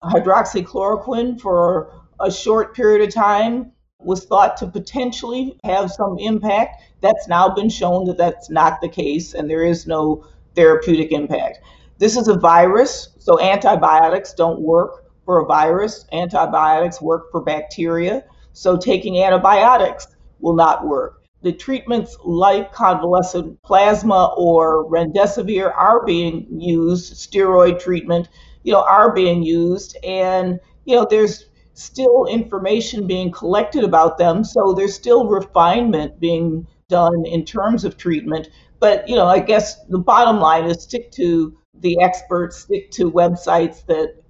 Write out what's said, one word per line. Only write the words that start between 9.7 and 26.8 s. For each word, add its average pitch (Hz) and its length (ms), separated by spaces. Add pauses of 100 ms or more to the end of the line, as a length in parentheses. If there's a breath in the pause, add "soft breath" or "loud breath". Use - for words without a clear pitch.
no 156 400 (300 soft breath)
therapeutic 160 560
impact. 147 480 (400 soft breath)
This 214 180
is 226 100
a 202 80
virus, 180 760 (100)
so 170 200
antibiotics 175 960
don't 165 280
work 165 440 (180)
for 180 180
a 143 40
virus. 170 640
Antibiotics 165 880
work 165 320
for 170 100
bacteria, 165 800 (300 soft breath)
so 180 220
taking 185 460
antibiotics 190 840 (320)
will 170 160
not 160 320
work. 131 340 (220)
The 175 100
treatments 240 680
like 190 500
convalescent 180 880
plasma 196 760
or 160 540
remdesivir 190 880
are 226 280
being 170 440 (120)
used, 170 540